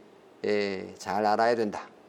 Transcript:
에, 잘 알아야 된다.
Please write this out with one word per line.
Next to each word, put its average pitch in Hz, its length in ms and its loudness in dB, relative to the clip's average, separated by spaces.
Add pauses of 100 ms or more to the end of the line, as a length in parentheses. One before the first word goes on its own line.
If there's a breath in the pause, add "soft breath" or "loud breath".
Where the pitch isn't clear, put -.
(440)
에, 98 540 -2
잘 101 280 0
알아야 113 300 4
된다. 107 320 -4 (200)